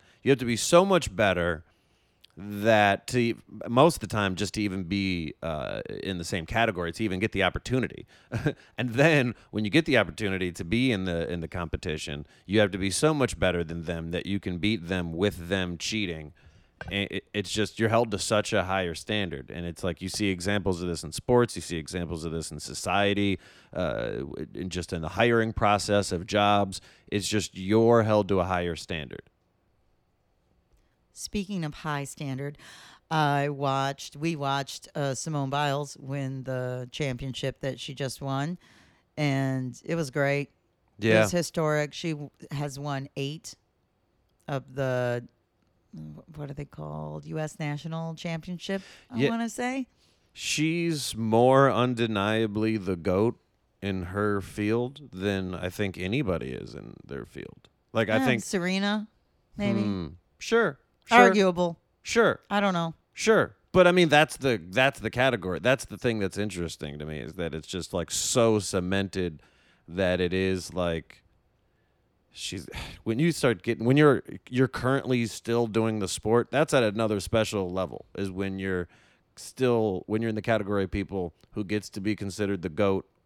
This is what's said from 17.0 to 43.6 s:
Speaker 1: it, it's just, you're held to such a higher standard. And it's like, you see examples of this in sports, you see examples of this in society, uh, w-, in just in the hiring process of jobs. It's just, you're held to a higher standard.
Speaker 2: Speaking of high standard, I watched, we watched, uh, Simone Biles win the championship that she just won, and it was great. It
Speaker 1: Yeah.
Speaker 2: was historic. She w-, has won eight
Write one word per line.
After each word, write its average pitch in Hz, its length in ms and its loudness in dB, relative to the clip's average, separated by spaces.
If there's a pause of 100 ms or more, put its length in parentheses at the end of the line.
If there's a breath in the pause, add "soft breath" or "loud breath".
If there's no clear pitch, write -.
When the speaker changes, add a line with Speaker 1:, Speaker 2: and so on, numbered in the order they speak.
Speaker 1:
it, - 240 -8
it's 104 200 -4
just, 107 260 -2
you're 113 100 2
held 113 220 2
to 101 80 -4
such - 340 0
a 98 120 2
higher 92 320 -2
standard. 87 520 -6
And 85 160 -8
it's 87 200 -6
like, 87 180 -4
you 95 60 -6
see 104 180 -2
examples 92 560 -2
of 90 60 -2
this 82 160 -4
in 78 80 -12
sports, 120 420 2
you 90 80 -8
see 90 140 -8
examples 80 480 -6
of 80 80 -6
this 80 180 -6
in 76 80 -10
society, 101 800 0 (340 loud breath)
uh, 58 380 -4
w-, 67 440 -8
in 90 160 -8
just 87 220 -6
in 85 100 -4
the 80 80 -6
hiring 113 420 4
process 101 580 2
of 92 160 -4
jobs. 101 540 2 (260 soft breath)
It's 101 220 -4
just, 104 280 -2
you're 113 460 6
held 107 280 4
to 95 100 2
a 85 40 0
higher 90 300 -2
standard. 76 480 -8 (1900)
Speaker 2:
Speaking 196 480 -6
of 147 100 -6
high 147 280 -4
standard, 143 560 -8 (500 loud breath)
I 143 400 2
watched, 139 680 -2
we 160 180 -2
watched, 139 640 -4
uh, 139 180 0
Simone 143 340 -4
Biles 143 480 -2
win 135 460 -6
the 127 480 -6
championship 135 720 -6
that 127 180 -4
she - 160 -12
just 127 260 -6
won, 143 380 -4 (580 soft breath)
and 135 680 0
it 165 100 -4
was 160 160 -2
great. 139 400 0 (480)
It 113 80 -2
Speaker 1:
Yeah. 110 160 8
Speaker 2:
was 104 80 2
historic. 151 640 0
She 170 160 -6
w-, 147 200 -8 (200)
has 143 300 -6
won 139 360 -6
eight 143 380 -8 (920)